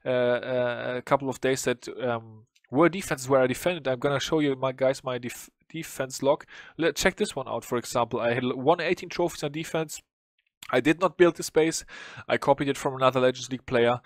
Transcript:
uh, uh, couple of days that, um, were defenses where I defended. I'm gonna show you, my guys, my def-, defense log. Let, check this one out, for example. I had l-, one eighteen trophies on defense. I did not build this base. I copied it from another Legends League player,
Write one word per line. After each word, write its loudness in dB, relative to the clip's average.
uh, -2
uh, 0
couple 0
of -6
days 0
that, -2
um, -6
were 6
defenses -4
where 4
I 6
defended. -2
I'm -2
gonna -2
show 0
you, 2
my -2
guys, 0
my -4
def-, -10
defense -8
log. 2
Let, 0
check 2
this -4
one -8
out, -6
for -2
example. -2
I 2
had 0
l-, -2
one 2
eighteen -4
trophies -4
on -6
defense. -6
I 2
did 4
not 0
build 6
this -8
base. 2
I 2
copied 2
it -2
from -4
another 2
Legends 2
League -8
player, 2